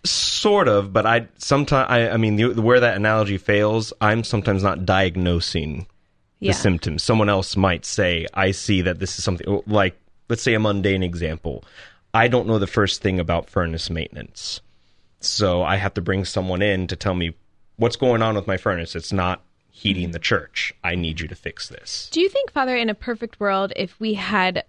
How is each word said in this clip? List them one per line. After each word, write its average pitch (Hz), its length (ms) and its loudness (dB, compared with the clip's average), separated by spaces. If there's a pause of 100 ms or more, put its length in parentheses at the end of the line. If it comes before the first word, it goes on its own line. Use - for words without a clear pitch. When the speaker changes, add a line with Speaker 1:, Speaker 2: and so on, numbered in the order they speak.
Speaker 1:
sort - 640 2
of, 101 240 2
but 104 140 2
I, 117 220 0 (100)
sometime, 143 520 0
I, 117 220 2
I 117 60 0
mean, 110 180 2
the, 110 260 2
where 107 200 6
that 113 160 2
analogy 107 400 2
fails, 107 640 0
I'm 110 240 2
sometimes 98 380 0
not 92 220 0
diagnosing 87 1000 0 (520)
the - 80 -2
Speaker 2:
Yeah. 98 60 4
Speaker 1:
symptoms. 82 500 0
Someone 110 260 4
else 95 260 0
might 95 300 2
say, 87 480 0
"I 95 180 0
see 98 300 0
that 90 180 -2
this 95 180 -6
is - 60 -8
something," 95 420 -2
like, 101 300 0 (340)
let's 113 120 -2
say 123 120 2
a 110 60 2
mundane 98 440 2
example. 82 600 -6 (500)
I 113 140 6
don't 117 200 2
know 110 120 2
the 98 80 0
first - 340 0
thing 92 180 0
about 85 300 -2
furnace 82 400 -4
maintenance. - 680 -10 (600)
So 90 420 0
I 87 140 2
have 98 180 -2
to 101 60 -2
bring 95 240 -2
someone 92 360 -2
in 95 260 0
to 92 80 -6
tell 95 200 -2
me 85 180 -2 (440)
what's 117 180 2
going 120 260 2
on 113 140 0
with 98 120 -4
my 95 100 -2
furnace. 87 380 -4
It's 85 180 -8
not 92 280 0 (300)
heating 90 400 -2
the 85 80 -8
church. - 540 -4 (100)
I 87 120 -2
need 82 260 -4
you 80 80 -8
to 82 60 -12
fix - 340 -14
this. - 420 -14
Speaker 2:
Do - 100 -2
you 392 80 2
think, 554 220 -4
Father, 254 240 -2
in 233 140 -2
a 208 60 -2
perfect 226 440 -10
world, 196 360 0
if - 240 -6
we 220 160 -2
had 185 540 0